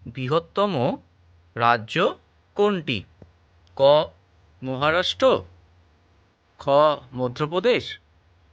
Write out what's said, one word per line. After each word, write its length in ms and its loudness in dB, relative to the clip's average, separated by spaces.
বৃহত্তম 680 -4
রাজ্য 400 0
কোনটি? 420 -2
ক 60 -2
মহারাষ্ট্র, 640 -2
খ 40 -20
মধ্যপ্রদেশ, 680 -2